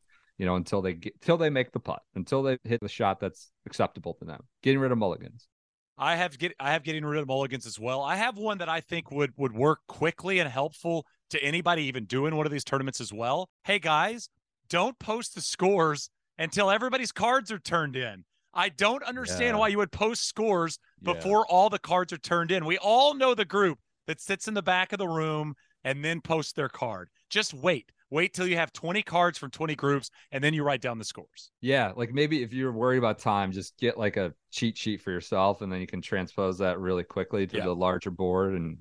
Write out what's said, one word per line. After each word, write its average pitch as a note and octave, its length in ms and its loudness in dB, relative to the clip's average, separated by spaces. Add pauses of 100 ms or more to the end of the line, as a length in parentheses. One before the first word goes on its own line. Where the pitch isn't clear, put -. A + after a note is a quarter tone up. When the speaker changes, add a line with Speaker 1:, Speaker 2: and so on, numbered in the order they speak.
(380)
Speaker 1:
you F#2+ 80 -4
know, F2+ 100 2
until F2+ 260 -2
they F#2 120 -2
get, E2+ 280 -12
till E3+ 160 4
they D#3+ 120 2
make C3 220 0
the B2 80 -4
putt, - 220 -8 (140)
until C3+ 280 0
they C3 200 0
hit A2+ 180 -2
the G2+ 80 -8
shot G2 300 0
that's - 320 -8 (140)
acceptable - 500 -4
to - 100 -18
them. D#2+ 180 -14 (200)
Getting C3+ 160 4
rid C3 120 2
of A#2+ 60 2
mulligans. G#2+ 500 -4 (500)
Speaker 2:
I D3+ 180 2
have E3+ 240 -2
get-, D3 200 -4
I C3+ 120 -2
have D#3 120 0
getting D#3 220 -4
rid D3+ 160 -2
of C#3+ 60 -6
mulligans C3 400 -2
as G#2+ 120 -12
well. B2+ 220 -4
I D3 140 -2
have A3 220 -2
one G#3 200 -4
that F3 120 -6
I D#3+ 120 -2
think - 300 -8
would, C#3 260 0
would C3 160 -2
work C#3+ 340 2
quickly F3+ 520 -2
and E3+ 100 0
helpful D#3 560 -4 (240)
to D3+ 140 -2
anybody D#3+ 400 2
even B2+ 220 -4
doing C#3+ 300 0
one D3+ 100 0
of D3 60 -2
these C#3+ 120 -4
tournaments C3+ 360 -2
as G#2+ 140 -10
well. B2+ 360 -2 (160)
Hey, G3+ 140 2
guys, E3 480 0 (400)
don't G3 320 0
post A3+ 360 -4
the F3+ 60 -10
scores D#3+ 680 2 (300)
until F#3+ 320 2
everybody's A#3+ 400 0
cards A#3+ 400 2
are G#3 80 -6
turned D3+ 360 -2
in. A2 300 -6 (280)
I F#3 160 2
don't G#3 340 2
understand A#3+ 520 -2
Speaker 1:
Yeah. G#3+ 40 2
Speaker 2:
why A3 80 6
you G#3 100 0
would G#3 140 0
post A3 360 0
scores F#3 520 0 (220)
Speaker 1:
Yeah. F3+ 120 0
Speaker 2:
before F#3+ 320 4
all F#3 240 6
the G3 100 -2
cards F3+ 320 0
are E3+ 60 -6
turned E3+ 340 0
in. F#3 140 0
We E3+ 140 2
all B3 340 6
know C4 220 4
the G#3 100 0
group F3+ 320 2 (300)
that D#3 120 -4
sits - 280 -6
in A3 80 -4
the G3+ 80 -2
back F#3 300 2
of G3+ 40 -2
the F#3+ 100 -2
room D#3 460 -2 (300)
and C#3 200 -2
then E3 160 -2
posts D#3+ 340 -2
their C#3+ 140 -2
card. G2+ 420 -6 (200)
Just G#3 240 0
wait. C#3+ 380 -2 (180)
Wait E3 240 0
till F#3 120 -2
you F3+ 120 2
have E3 160 0
twenty F3+ 280 -4
cards F3 360 2
from C#3 140 -10
twenty D#3 220 -2
groups, C#3 380 0 (220)
and C3+ 100 -2
then D3+ 100 4
you D3+ 100 0
write C#3 180 2
down A#2+ 160 -4
the A2 80 -8
scores. - 440 -14 (120)
Speaker 1:
Yeah, A#2+ 340 2
like, A#2 180 -4
maybe D3 300 2
if A2+ 80 -6
you're C3 220 -2
worried B2 240 2
about A2+ 220 2
time, G2+ 340 2
just F#2+ 240 -10
get, A#2+ 200 0
like, G#2+ 200 0
a F2+ 160 0 (180)
cheat A2+ 260 -2
sheet G#2+ 240 -4
for G2 100 -6
yourself, F#2+ 500 0
and G2 100 -6
then F#2 80 -4
you F2+ 80 -6
can F#2 140 -8
transpose F#2 560 -2
that F#2 200 0
really F#2 280 -2
quickly G2 420 -2
to G2 100 -8
Speaker 2:
Yeah. G#2 60 -2
Speaker 1:
the F2+ 100 0
larger F2+ 380 0
board, F#2 420 0
and, E2+ 280 -4